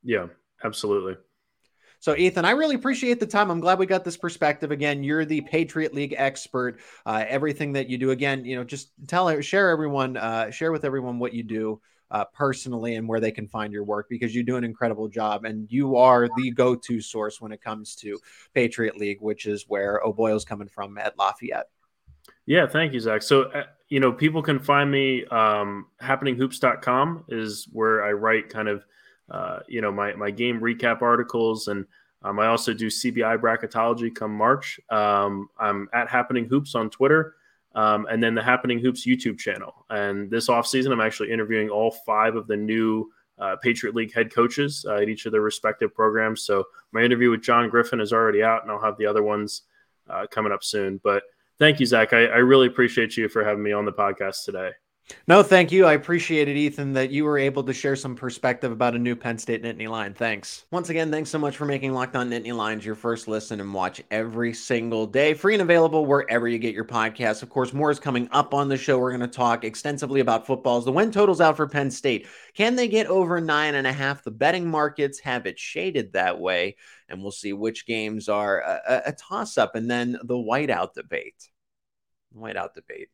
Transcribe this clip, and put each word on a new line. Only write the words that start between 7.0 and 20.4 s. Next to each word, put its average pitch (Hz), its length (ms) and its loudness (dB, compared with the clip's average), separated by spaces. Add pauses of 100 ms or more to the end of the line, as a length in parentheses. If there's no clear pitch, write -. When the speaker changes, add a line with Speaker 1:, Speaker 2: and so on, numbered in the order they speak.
Speaker 2:
Uh, 110 240 -2
everything 143 460 -4
that 131 160 -4
you 127 80 -4
do, 131 140 0
again, 135 340 -2
you 127 100 -6
know, 123 80 -6
just 135 280 -14 (140)
tell, 170 360 0
share 190 260 2
everyone, 143 480 -2
uh, 113 340 -2
share 160 220 -4
with 156 140 -4
everyone 127 320 -4
what 120 160 -4
you 117 80 -6
do, 110 360 -6 (320)
uh, 104 220 -2
personally 123 600 -4
and 113 120 -6
where 113 140 0
they 113 100 0
can 110 160 -10
find 107 240 -6
your 104 140 -8
work, 104 240 -4
because 120 260 -4
you 120 80 -2
do 123 140 -2
an 120 80 -4
incredible 110 440 -4
job 107 360 -2
and 110 260 -8
you 131 260 0
are 123 300 8 (120)
the 127 140 -2
go-to 123 500 0
source 107 360 -8
when 107 140 -14
it 107 80 -16
comes 107 360 -12
to 104 220 -12 (360)
Patriot 117 420 0
League, 101 240 -6
which 107 240 -6
is 104 240 -6
where 101 340 -2
O'Boyle's 110 440 0